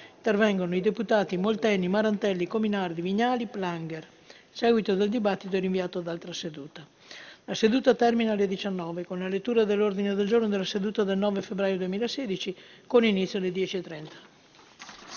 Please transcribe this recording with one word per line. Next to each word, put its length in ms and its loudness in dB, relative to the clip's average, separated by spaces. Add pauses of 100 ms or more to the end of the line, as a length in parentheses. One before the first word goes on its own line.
(140)
intervengono 600 2
i 60 2
deputati 560 0
Molteni, 500 0
Marantelli, 580 0
Cominardi, 540 -2
Vignali, 460 0
Planger. 600 -6 (440)
Seguito 440 2
del 140 2
dibattito 480 0
è 40 2
rinviato 400 -2
ad 80 -8
altra 260 -8
seduta. 520 -12 (600)
La 80 -4
seduta 400 4
termina 380 2
alle 140 2
diciannove 600 -6
con 140 -8
la 80 -4
lettura 360 2
dell'ordine 500 2
del 120 0
giorno 220 4
della 160 0
seduta 380 -2
del 140 2
nove 240 0
febbraio 380 -2
duemilasedici, 760 -4 (320)
con 200 6
inizio 320 2
alle 140 -2
dieci 260 -4
e 20 -2
trenta. 520 -14 (840)